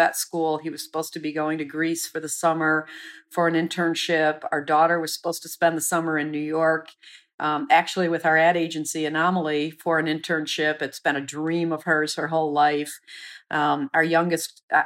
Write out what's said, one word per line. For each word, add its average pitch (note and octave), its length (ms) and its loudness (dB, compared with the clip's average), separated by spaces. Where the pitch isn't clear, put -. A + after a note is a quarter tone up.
vet - 140 2
school. D#3+ 420 -2
He D#3 100 -10
was D3 140 -8
supposed - 300 -6
to E3 80 -10
be D3+ 120 -6
going D#3 260 -2
to D3+ 60 -6
Greece D#3+ 440 -4
for - 100 -8
the D#3 100 -8
summer D#3 600 0
for F3 160 2
an E3 80 2
internship. E3 960 0
Our D3 140 -2
daughter D#3+ 340 4
was D#3+ 160 -4
supposed - 280 -6
to E3 60 -16
spend E3 280 2
the D#3 40 -4
summer E3 380 0
in D3+ 140 -4
New D3 80 -4
York, D#3+ 480 0
um, D3 320 -2
actually E3+ 380 4
with E3 180 0
our D#3+ 100 6
ad E3 200 6
agency D#3+ 480 -4
Anomaly D#3 680 0
for D#3+ 300 0
an D#3+ 60 0
internship. D#3 760 -2
It's - 160 -8
been D3 160 0
a C#3 60 -4
dream D#3+ 500 -2
of D#3 140 -6
hers D3+ 320 0
her D3+ 100 -4
whole D#3 260 0
life. D3 460 2
Um, D3 460 0
our E3 80 4
youngest, E3 600 0
uh, D3 140 4